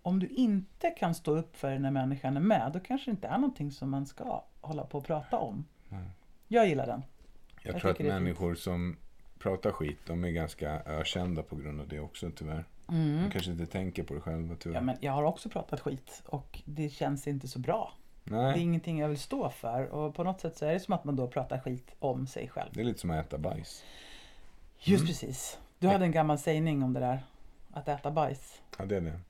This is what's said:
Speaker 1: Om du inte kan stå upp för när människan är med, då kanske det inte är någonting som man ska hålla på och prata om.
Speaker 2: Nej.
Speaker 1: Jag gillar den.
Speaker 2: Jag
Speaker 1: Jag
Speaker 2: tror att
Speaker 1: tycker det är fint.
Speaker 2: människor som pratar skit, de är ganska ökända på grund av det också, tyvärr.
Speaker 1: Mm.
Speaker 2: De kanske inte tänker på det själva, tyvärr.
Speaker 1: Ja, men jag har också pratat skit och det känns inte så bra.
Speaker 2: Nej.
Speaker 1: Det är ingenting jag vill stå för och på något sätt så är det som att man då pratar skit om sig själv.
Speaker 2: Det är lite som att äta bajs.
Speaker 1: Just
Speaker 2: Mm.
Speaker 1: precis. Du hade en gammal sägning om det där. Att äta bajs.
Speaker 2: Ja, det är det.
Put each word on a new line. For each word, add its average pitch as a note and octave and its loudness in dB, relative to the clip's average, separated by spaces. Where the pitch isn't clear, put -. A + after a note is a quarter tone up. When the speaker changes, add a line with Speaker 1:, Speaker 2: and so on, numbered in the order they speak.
Speaker 1:
Om F#3 4
du F3+ 2
inte A3+ 2
kan F3 2
stå D#3 2
upp - -4
för C3+ 0
när C#3 2
människan C3+ 2
är D3 2
med, D3+ 4
då F3+ -2
kanske A#3 -4
det G3 2
inte - -8
är D#3 0
någonting B3 2
som C3+ -6
man C#3 0
ska - -6
hålla D3 -6
på C#3+ -6
och C#3 -6
prata D#3 -2
om. - -4
Speaker 2:
Nej. F#2 -8
Speaker 1:
Jag A3 8
gillar C3 2
den. A#2+ -4
Speaker 2:
Jag - -4
Speaker 1:
Jag F2 -2
Speaker 2:
tror F#2+ 6
att F2 2
Speaker 1:
tycker F#2+ 2
det G2 2
är - 0
fint. F2+ 2
Speaker 2:
människor F2 0
som F2 -2
pratar F#2+ 0
skit, D2 -4
de F2 0
är F2 0
ganska D#2+ -2
ökända D#2+ -2
på - -10
grund D2 -6
av D2 -8
det D2+ -8
också, D#2 -8
tyvärr. D#2 -6
Speaker 1:
Mm. D#3+ 2
Speaker 2:
De G2+ 0
kanske F2+ -2
inte E2+ -2
tänker F#2 -4
på C#2 -6
det D2+ -6
själva, E2 -4
tyvärr. E2 -6
Speaker 1:
Ja, A#2+ 0
men B2 0
jag C#3+ -2
har C#3+ 0
också E3 -2
pratat D3+ -4
skit - -6
och - -8
det D3 -4
känns C#3+ -2
inte C#3 -4
så C3 -8
bra. F3+ 0
Speaker 2:
Nej. B2+ 2
Speaker 1:
Det F3 4
är F3 2
ingenting E3 2
jag D3+ 2
vill C#3+ -2
stå A#3 -2
för B2 -2
och D3+ -2
på F3 -2
något F#3 0
sätt D#3+ -4
så D3+ -2
är D#3 4
det F#3+ 2
som F#3+ 0
att E3 0
man C#3+ 0
då B2+ 2
pratar B2+ -2
skit B2+ -6
om C3 0
sig - -6
själv. - -6
Speaker 2:
Det G#2+ -4
är A#2 2
lite A#2 0
som F2+ -2
att D#2 2
äta D2 -6
bajs. D#2 -4
Speaker 1:
Just F#3 6
Speaker 2:
Mm. D#3+ 2
Speaker 1:
precis. - -6
Du F3+ 4
hade F#3+ 10
en E3 6
gammal D3+ 6
sägning D#3 4
om B2+ 4
det C3 2
där. B2+ 2
Att C#3+ -6
äta D3 -2
bajs. C#3 0
Speaker 2:
Ja, F#2+ -4
det G2+ 2
är F2+ 2
det. E2 -2